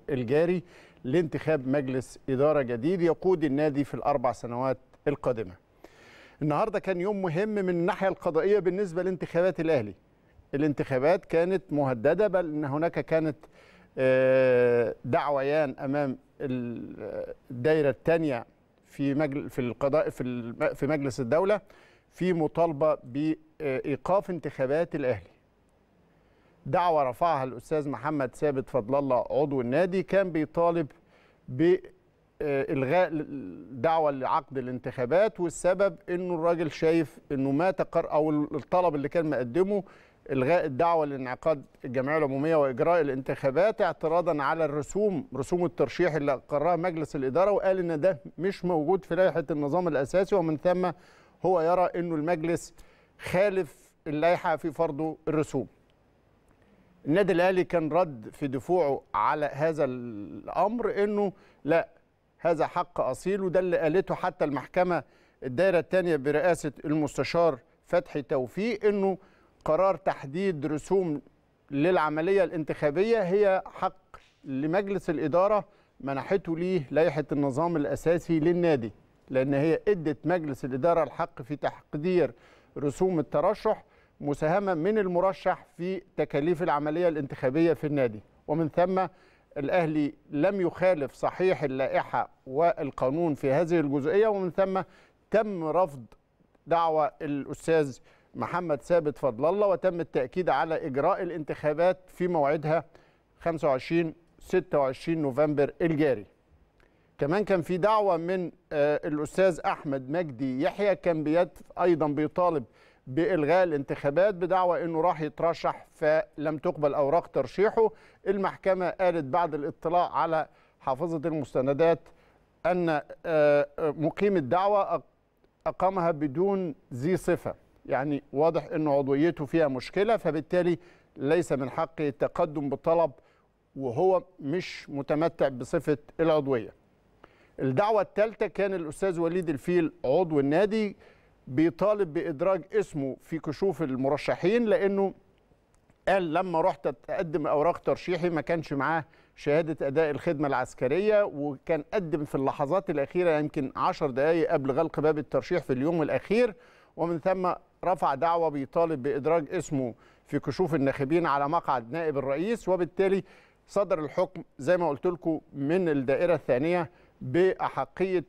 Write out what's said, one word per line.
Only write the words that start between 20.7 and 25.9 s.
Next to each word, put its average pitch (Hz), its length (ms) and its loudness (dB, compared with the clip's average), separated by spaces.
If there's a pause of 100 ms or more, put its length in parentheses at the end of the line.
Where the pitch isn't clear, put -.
في 143 120 -4
مجلس 139 340 -2
الدولة 185 400 2 (520)
في 180 200 0
مطالبة 156 720 0
بإيقاف 147 1300 -2
انتخابات 151 640 -2
الأهلي. 127 360 -4 (1400)